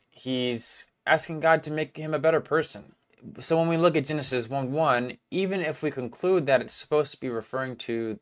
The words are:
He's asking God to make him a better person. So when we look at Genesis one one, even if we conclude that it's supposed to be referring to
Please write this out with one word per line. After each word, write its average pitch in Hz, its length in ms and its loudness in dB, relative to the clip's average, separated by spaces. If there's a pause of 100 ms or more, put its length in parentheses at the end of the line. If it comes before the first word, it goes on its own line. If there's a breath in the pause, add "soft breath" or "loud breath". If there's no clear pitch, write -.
(100)
He's 123 760 -4 (180)
asking 156 360 0
God 160 240 4
to 147 80 -6
make 156 240 -4
him 156 180 -6
a 147 60 0
better 160 200 4
person. - 540 -4 (460)
So 165 180 2
when 165 80 4
we 165 100 2
look 165 200 4
at 143 100 2
Genesis 131 420 -2
one 135 220 -2
one, 131 480 2 (140)
even 190 280 0
if 151 220 -4
we 151 80 0
conclude 139 560 0
that 131 140 6
it's 117 140 -6
supposed 151 360 0
to - 80 -12
be 131 100 -6
referring 127 500 -4
to 113 440 -4